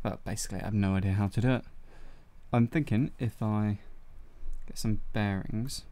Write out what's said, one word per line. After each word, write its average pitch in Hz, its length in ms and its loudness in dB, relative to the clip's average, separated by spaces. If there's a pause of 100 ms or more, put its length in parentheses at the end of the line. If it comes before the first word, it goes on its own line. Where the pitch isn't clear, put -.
well, - 220 -2
basically - 360 -4
I - 60 -6
have 101 80 -2
no 98 220 4
idea 95 180 4
how 101 140 4
to 95 140 0
do 120 100 6
it. 123 140 0 (840)
I'm 117 160 6
thinking 143 520 2
if 117 240 -2
I 107 360 2 (880)
get - 120 -6
some 107 240 2 (100)
bearings 107 800 -2